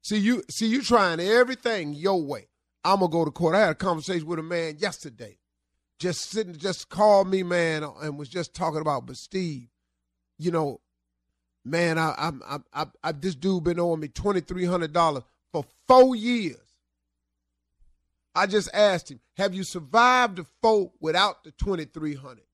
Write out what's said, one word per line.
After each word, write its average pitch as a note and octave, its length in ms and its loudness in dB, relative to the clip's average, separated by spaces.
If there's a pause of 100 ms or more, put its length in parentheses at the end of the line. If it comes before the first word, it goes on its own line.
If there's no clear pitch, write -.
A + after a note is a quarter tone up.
See, G#3+ 140 -2
you, G#3+ 320 0
see, - 160 -4
you A#3 160 0
trying G3 380 2
everything A3+ 720 0
your F3 280 0
way. B2 260 -8 (360)
I'ma F#3+ 220 4
go E3 180 2
to D#3 60 0
court. E3+ 260 0
I G3+ 40 6
had G3 100 4
a D3+ 60 -2
conversation F3 500 -4
with E3 140 -6
a D#3+ 40 -8
man E3 360 -4
yesterday. B2 580 -10 (640)
Just - 320 -6
sitting, F#3 240 -6
just E3+ 340 -8
called G3 380 4
me, F#3+ 160 0
man, E3 400 0
and D3 340 -10
was D3 120 -12
just F3 260 -8
talking D#3 260 -4
about, C#3 240 -2
"But B2 120 -16
Steve, D#3+ 500 -8 (720)
you E3 100 -2
know, D#3 320 -2 (840)
man, E3 360 0
I, D#3+ 180 0
I'm, D3 260 -6
I, C#3+ 160 -10 (140)
I, D3 120 -4 (180)
I, D#3 80 -4
this D3+ 240 -6
dude F3+ 280 -2
been F3 160 -2
owing E3+ 200 0
me D3+ 80 -8
twenty-three F3+ 580 -4
hundred F3 260 -2
dollars D#3 320 2 (280)
for D3+ 140 -6 (220)
four B3+ 280 10
years." A3 420 -2 (1800)
I F#3+ 140 2
just G3 260 -2
asked G3 380 2
him, B2+ 80 -18 (180)
"Have G3 160 -2
you F#3+ 100 -8
survived A3+ 720 2
the F3 80 -12 (180)
four G#3+ 360 2
without F3 440 0
the D#3 80 -20
twenty-three D#3 640 -6
hundred?" C3+ 380 -20